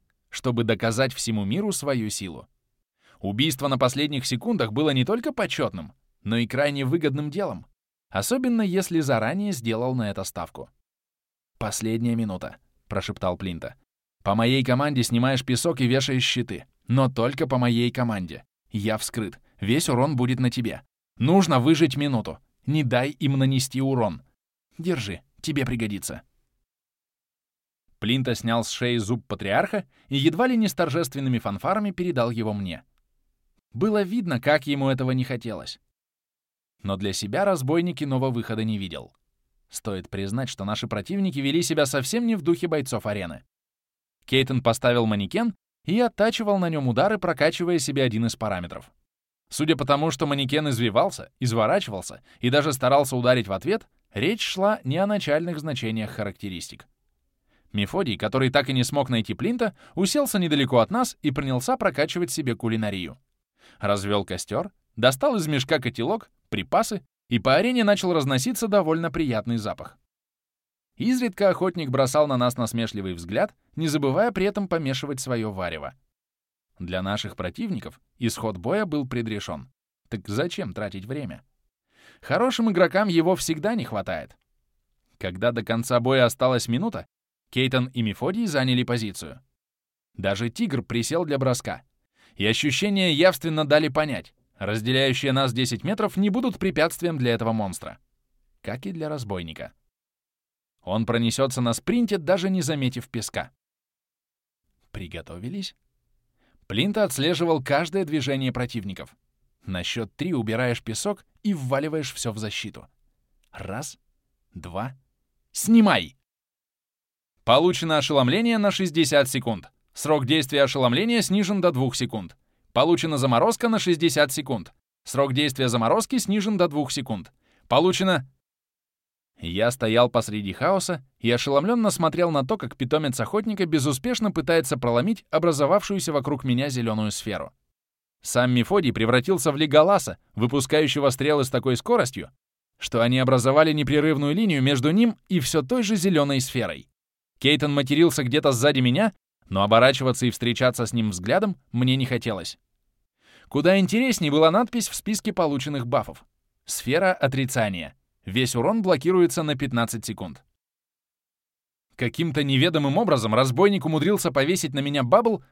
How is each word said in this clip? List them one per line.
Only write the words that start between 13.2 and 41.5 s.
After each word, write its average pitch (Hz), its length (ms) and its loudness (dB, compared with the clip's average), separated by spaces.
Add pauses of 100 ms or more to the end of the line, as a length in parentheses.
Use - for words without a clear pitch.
Плинта. 90 400 -8 (480)
«По 101 100 2
моей 123 300 2
команде 139 400 2
снимаешь 127 400 0
песок 131 360 0
и 127 60 2
вешаешь 131 380 2
щиты, 113 420 -4 (220)
но 131 200 4
только 131 380 0
по 131 120 0
моей 120 340 2
команде. 98 520 -4 (260)
Я 107 280 -2
вскрыт, 101 400 -6 (220)
весь 120 280 2
урон 139 280 2
будет 127 240 0
на 127 100 2
тебе. 120 320 -4 (340)
Нужно 160 440 4
выжить 143 360 4
минуту, 131 420 -2 (280)
не 151 160 2
дай 123 280 0
им 139 280 0
нанести 131 420 0
урон. 123 420 -2 (560)
Держи, 135 420 -4 (200)
тебе 143 240 -2
пригодится». 110 580 -6 (1800)
Плинта 127 340 0
снял 117 300 -2
с - 60 -10
шеи 120 260 -2
зуб 113 320 -2
патриарха 123 580 -2 (220)
и 135 80 -4
едва 160 320 2
ли 254 80 2
не 220 100 2
с 180 80 -2
торжественными 139 640 -2
фанфарами 180 540 -2
передал 135 400 -2
его 110 200 -4
мне. 95 300 -6 (920)
Было 202 300 0
видно, 180 380 -2
как 147 260 2
ему 139 220 0
этого 131 240 0
не 127 120 0
хотелось. 113 560 -10 (1000)
Но 98 140 -4
для 98 160 -4
себя 110 320 -2
разбойник 170 580 0
иного 135 280 0
выхода 113 340 -4
не 110 120 -2
видел. 82 380 -10 (560)
Стоит 95 400 -8
признать, 98 400 -6
что - 140 -10
наши 104 220 -6
противники 143 520 -4
вели 143 240 0